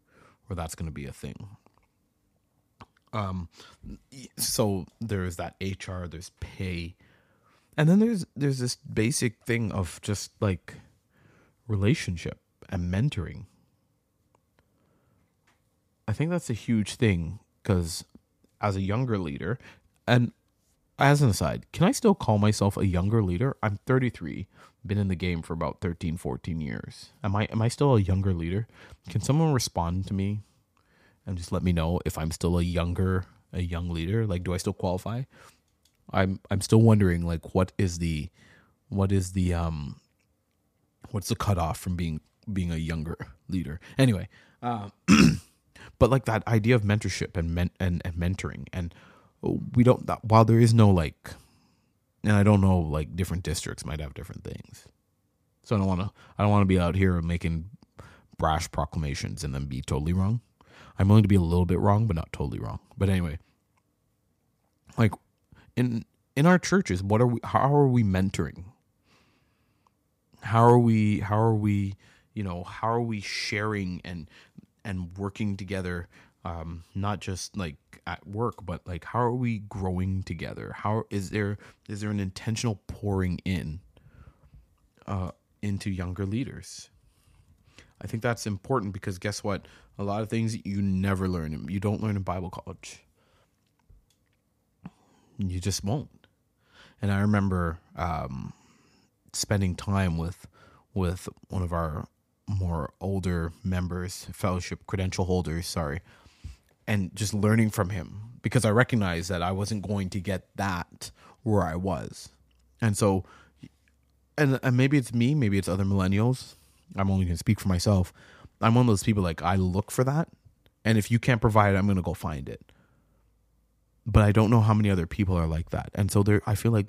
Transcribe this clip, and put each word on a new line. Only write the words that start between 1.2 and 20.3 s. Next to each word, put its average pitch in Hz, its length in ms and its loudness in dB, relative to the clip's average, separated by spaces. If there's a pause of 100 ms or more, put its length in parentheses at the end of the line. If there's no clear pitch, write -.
Um, 92 360 -6 (880)
so 98 500 -2 (140)
there's 95 360 -4
that 87 240 -10
H 95 280 -8
R, 90 200 -8
there's 82 220 -16 (100)
pay. 87 560 -8 (800)
And 151 120 4
then 190 120 6
there's, 220 340 0
there's 139 240 0
this 123 180 -4
basic 113 680 -2
thing 117 260 -2
of 92 320 -4
just, - 380 -6
like, 95 340 -2 (920)
relationship 98 720 -2 (280)
and 90 240 -2
mentoring. 98 540 -2 (2500)
I 110 60 -2
think 151 180 -2
that's 175 200 -4
a 120 40 -2
huge 107 400 -2
thing, 92 440 0 (240)
'cause 87 420 0 (560)
as 101 160 0
a 98 40 -2
younger 107 380 -2
leader, 85 400 -6 (480)
and 120 260 4 (640)